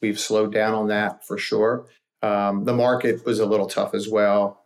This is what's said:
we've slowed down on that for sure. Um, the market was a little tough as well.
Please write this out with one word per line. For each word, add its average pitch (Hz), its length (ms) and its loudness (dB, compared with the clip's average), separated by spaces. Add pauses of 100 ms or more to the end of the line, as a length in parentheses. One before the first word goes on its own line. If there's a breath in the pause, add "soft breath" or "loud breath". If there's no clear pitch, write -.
we've 104 180 -2
slowed 107 340 0
down 110 220 2
on 107 140 0
that 104 380 -2
for 104 120 -8
sure. 110 480 0 (360 soft breath)
Um, 101 420 0
the 123 80 0
market 120 540 0
was 113 120 0
a 107 80 2
little 101 200 2
tough 104 280 -4
as 101 140 -4
well. 104 580 2